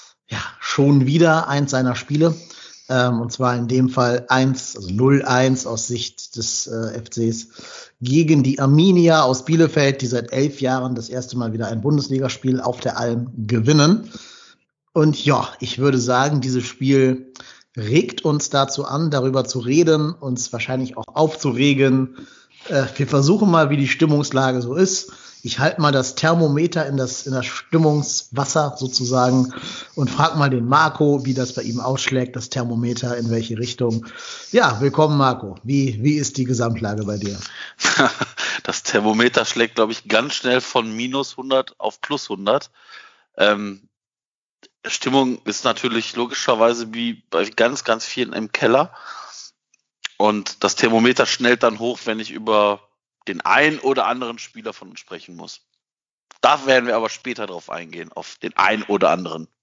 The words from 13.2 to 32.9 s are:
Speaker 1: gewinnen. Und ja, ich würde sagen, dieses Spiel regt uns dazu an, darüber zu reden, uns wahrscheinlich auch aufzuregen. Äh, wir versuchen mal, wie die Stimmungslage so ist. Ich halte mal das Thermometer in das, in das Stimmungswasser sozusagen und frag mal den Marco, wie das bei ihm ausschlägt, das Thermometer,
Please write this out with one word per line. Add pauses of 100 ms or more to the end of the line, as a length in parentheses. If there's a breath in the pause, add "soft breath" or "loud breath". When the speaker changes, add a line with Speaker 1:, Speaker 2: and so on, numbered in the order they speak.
Speaker 1:
gewinnen. (840 loud breath)
Und
ja, (100)
ich
würde
sagen,
dieses
Spiel (420 loud breath)
regt
uns
dazu
an,
darüber
zu
reden,
uns
wahrscheinlich
auch
aufzuregen. (440 loud breath)
Äh, (100)
wir
versuchen
mal,
wie
die
Stimmungslage
so
ist. (320 loud breath)
Ich
halte
mal
das
Thermometer
in
das,
in
das
Stimmungswasser
sozusagen (400 loud breath)
und
frag
mal
den
Marco,
wie
das
bei
ihm
ausschlägt,
das
Thermometer,